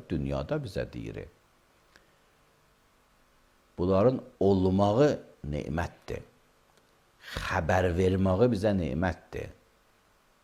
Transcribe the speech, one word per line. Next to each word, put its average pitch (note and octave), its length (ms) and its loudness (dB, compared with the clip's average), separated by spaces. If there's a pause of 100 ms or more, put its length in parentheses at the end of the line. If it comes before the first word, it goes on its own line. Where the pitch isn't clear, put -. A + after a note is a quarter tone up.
dünyada C#2+ 460 -4
bizə G2+ 380 -6
deyir. G#1+ 340 -12 (2500)
Bunların F#2+ 460 2 (160)
olmağı G2 720 4 (320)
nemətdir. D2 800 -8 (1040)
Xəbər F#2 640 0
verməyi F#2 600 2
bizə G#2 180 0
nemətdir. E2 800 -4 (960)